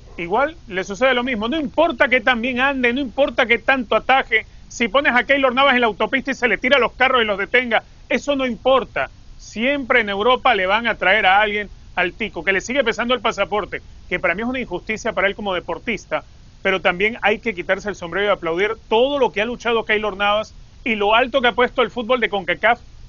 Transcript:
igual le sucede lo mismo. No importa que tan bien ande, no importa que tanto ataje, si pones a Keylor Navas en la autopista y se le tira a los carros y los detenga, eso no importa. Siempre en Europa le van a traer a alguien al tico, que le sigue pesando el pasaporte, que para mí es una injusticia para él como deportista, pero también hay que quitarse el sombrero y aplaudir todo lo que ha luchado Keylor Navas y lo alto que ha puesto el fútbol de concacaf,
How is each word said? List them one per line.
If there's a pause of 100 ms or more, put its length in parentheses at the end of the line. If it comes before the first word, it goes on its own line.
(180)
igual (120)
le
sucede
lo
mismo.
No
importa
que
tan
bien
ande,
no
importa
que
tanto
ataje, (240)
si
pones
a
Keylor
Navas
en
la
autopista
y
se
le
tira
a
los
carros
y
los
detenga, (260)
eso
no
importa. (280)
Siempre
en
Europa
le
van
a
traer
a
alguien (260)
al
tico,
que
le
sigue
pesando
el
pasaporte, (260)
que
para
mí
es
una
injusticia
para
él
como
deportista, (380)
pero
también
hay
que
quitarse
el
sombrero
y
aplaudir (140)
todo
lo
que
ha
luchado
Keylor
Navas (300)
y
lo
alto
que
ha
puesto
el
fútbol
de
concacaf, (300)